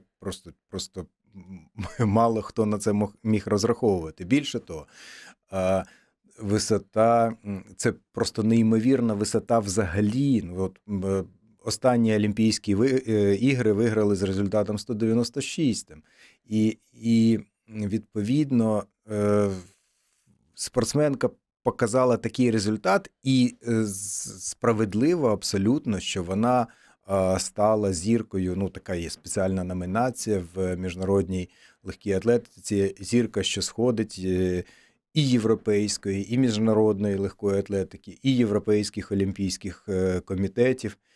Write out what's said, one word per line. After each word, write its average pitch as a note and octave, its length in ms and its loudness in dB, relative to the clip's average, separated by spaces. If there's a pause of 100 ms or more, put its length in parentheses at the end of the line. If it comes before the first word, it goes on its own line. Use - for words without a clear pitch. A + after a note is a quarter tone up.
(200)
просто, F#2 300 -12 (200)
просто F#2 360 -10 (480)
<laughs> F2 440 -12
мало A2+ 440 2
хто - 240 -2
на G#2 120 -2
це G#2 140 0
мог-, G2+ 300 -2
міг A2 240 2
розраховувати. G2+ 800 0
Більше D3 360 0
того, D#2 260 -14 (680)
е, F#2+ 320 0 (560)
висота, A2 1040 2
м, G2 200 -8 (120)
це - 180 -2 (180)
просто - 300 -2
неймовірна A2+ 720 4
висота G#2+ 440 0
взагалі. G#2 840 0
Ну, F2 200 -6
от, F#2+ 260 -6
м, G2 180 -4
е, F#2+ 180 0 (400)
останні A#2 520 2
Олімпійські G#2+ 580 2
ви-, B2+ 340 2
е, G#2 260 4
ігри A#2+ 380 2
виграли G#2+ 440 2
з F2+ 60 -4
результатом G2+ 560 0
сто A#2+ 160 -8
дев'яносто A2+ 460 0
шість. C3+ 520 -2 (560)
І, G#2+ 300 0 (140)
і, A2+ 460 4 (300)
відповідно, A2 1160 0 (260)
е, G#2 400 2 (1040)
спортсменка C3+ 760 -2 (320)
показала B2 540 2
такий A#2+ 340 0
результат, G#2+ 600 0 (120)
і, B2+ 320 2 (140)
е, A2+ 160 2
з-, G2+ 640 -10
справедливо A#2 800 0
абсолютно, G#2 720 -2
що - 220 -6
вона, A2+ 440 0 (440)
е, F#2+ 280 2
стала G#2 540 0
зіркою, F#2+ 640 -2
ну, G2 120 -2
така - 260 -10
є E2+ 160 -6
спеціальна F#2+ 540 -4
номінація F#2+ 800 -2 (120)
в F#2 220 -2
міжнародній F#2 720 -2 (360)
легкій G2 280 -6
атлетиці, G2 880 0
зірка, A2 420 0
що - 200 -4
сходить, A2 640 -2
е, F#2 400 0 (500)
і D3+ 140 2
європейської, G#2 1080 0
і B2 40 2
міжнародної G#2+ 800 2
легкої G2 420 -2
атлетики, G2 640 -6
і C3+ 140 2
європейських G#2 760 0
олімпійських, G2 760 -4
е, F#2 320 0
комітетів, G2+ 760 -2 (200)